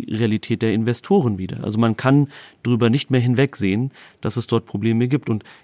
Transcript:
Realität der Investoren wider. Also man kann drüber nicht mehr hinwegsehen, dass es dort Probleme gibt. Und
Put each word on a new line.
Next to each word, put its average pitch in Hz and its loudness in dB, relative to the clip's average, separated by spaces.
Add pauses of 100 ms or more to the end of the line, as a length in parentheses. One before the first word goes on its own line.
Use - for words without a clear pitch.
Realität 110 -2
der 110 2
Investoren 117 0
wider. 95 -10
Also 104 -2
man 113 2
kann 139 4 (360)
drüber 117 2
nicht 131 0
mehr 127 4
hinwegsehen, 120 0 (280)
dass 117 -4
es 117 -4
dort 113 0
Probleme 113 0
gibt. 135 -2
Und 107 -2 (200)